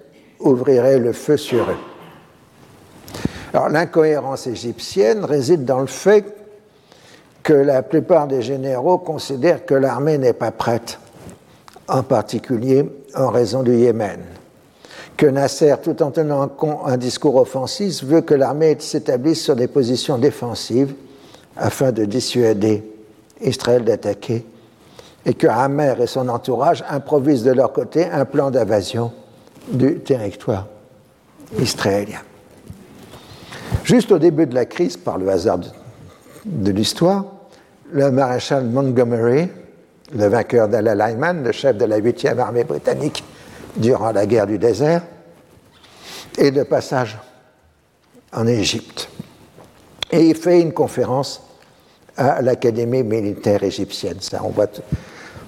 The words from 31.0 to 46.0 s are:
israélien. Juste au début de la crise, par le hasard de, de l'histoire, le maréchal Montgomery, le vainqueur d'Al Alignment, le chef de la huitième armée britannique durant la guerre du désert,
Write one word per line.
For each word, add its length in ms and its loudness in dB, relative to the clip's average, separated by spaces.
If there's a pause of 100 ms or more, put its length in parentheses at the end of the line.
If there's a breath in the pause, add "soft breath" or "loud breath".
israélien. 640 -2 (1600 loud breath)
Juste 280 4
au 60 6
début 280 4
de 80 -4
la 100 2
crise, 320 -4
par 220 -6
le 100 -2
hasard 300 0
de, 100 -10 (800)
de 240 -2
l'histoire, 560 0 (640 soft breath)
le 180 2
maréchal 540 0
Montgomery, 840 2 (640)
le 120 2
vainqueur 420 2
d'Al 200 0
Alignment, 560 0
le 80 0
chef 240 0
de 80 0
la 140 2
huitième 400 0
armée 260 -2
britannique 580 -4 (540 loud breath)
durant 360 2
la 140 2
guerre 200 2
du 120 -2
désert, 440 2 (1400 loud breath)